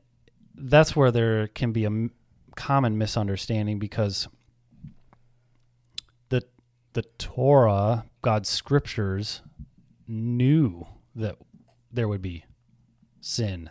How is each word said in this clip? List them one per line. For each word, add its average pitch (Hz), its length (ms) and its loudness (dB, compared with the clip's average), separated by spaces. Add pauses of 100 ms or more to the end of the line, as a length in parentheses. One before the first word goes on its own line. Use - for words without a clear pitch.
(560)
that's 147 400 4
where 135 160 6
there 113 380 2
can 117 240 -4
be 110 100 0
a 104 40 0
m-, 110 240 -2 (440)
common 131 420 0
misunderstanding 107 800 -2
because 101 500 -4 (2000)
the, 127 120 0 (520)
the 117 100 -4 (140)
Torah, 117 880 4 (160)
God's 107 280 0
scriptures, 104 920 -2 (640)
knew 120 800 0 (280)
that 110 220 -6 (540)
there 117 160 -2
would 101 140 -4
be 90 240 -10 (760)
sin. 95 500 -4